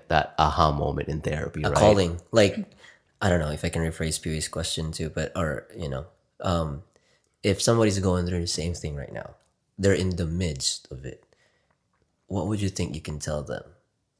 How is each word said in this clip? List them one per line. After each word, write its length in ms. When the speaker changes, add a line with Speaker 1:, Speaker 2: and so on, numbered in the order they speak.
Speaker 1:
that 300
aha 340
moment 360
in 120
therapy, 420
Speaker 2:
A 80
Speaker 1:
right? 80
Speaker 2:
calling. 420
Like, 220
I 80
don't 120
know 100
if 140
I 40
can 140
rephrase 400
Pewie's 260
question 440
too, 180
but, 260
or, 400
you 120
know, 180
um, 420
if 180
somebody's 380
going 280
through 140
the 60
same 120
thing 220
right 160
now, 180
they're 160
in 120
the 100
midst 640
of 140
it, 200
what 200
would 140
you 80
think 240
you 80
can 160
tell 240
them 220